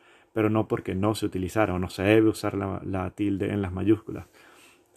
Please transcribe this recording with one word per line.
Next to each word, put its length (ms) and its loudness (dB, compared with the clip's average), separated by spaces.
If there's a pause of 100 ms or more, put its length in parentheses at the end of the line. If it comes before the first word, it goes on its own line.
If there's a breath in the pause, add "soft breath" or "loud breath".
(320 soft breath)
pero 180 2
no 200 0
porque 260 -4
no 180 0
se 120 -6
utilizara 480 0
o 60 -2
no 100 -4
se 140 -6
debe 260 6
usar 240 -4
la, 320 -4
la 240 -4
tilde 420 -2
en 100 -2
las 120 -4
mayúsculas. 540 0 (680 soft breath)